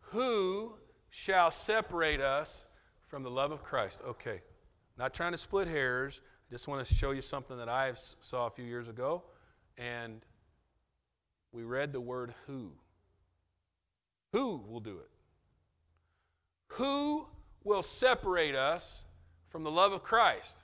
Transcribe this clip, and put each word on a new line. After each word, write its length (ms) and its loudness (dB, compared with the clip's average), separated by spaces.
"Who 720 0
shall 420 4
separate 680 2
us 460 0
from 160 -10
the 80 -6
love 220 0
of 100 -10
Christ?" 420 -2
Okay. 380 -8
Not 180 -4
trying 180 -2
to 60 -6
split 300 0
hairs. 540 -2
I 60 -12
just 120 -10
want 180 -4
to 100 4
show 180 2
you 100 -2
something 340 -6
that 120 -8
I 220 0
s-, 300 -10
saw 260 -2
a 40 -4
few 140 -12
years 240 -8
ago. 360 -4
And 480 -10
we 140 -10
read 280 -2
the 80 -4
word 340 -6
who. 260 -10
Who 260 0
will 120 -10
do 180 -12
it? 120 -18
Who 580 0
will 200 2
separate 720 4
us 500 0
from 140 -8
the 80 -2
love 220 6
of 100 -4
Christ? 600 4